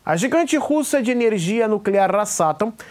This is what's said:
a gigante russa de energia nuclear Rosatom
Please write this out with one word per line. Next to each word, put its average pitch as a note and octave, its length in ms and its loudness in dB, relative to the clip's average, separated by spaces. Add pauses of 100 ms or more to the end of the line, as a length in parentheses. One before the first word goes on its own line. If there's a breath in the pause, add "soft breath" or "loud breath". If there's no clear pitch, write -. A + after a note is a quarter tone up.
a D#3 120 0
gigante C#4+ 420 0
russa C#4+ 440 0
de A3+ 80 -2
energia A3+ 560 0
nuclear G3 480 2
Rosatom G3+ 600 0 (160 loud breath)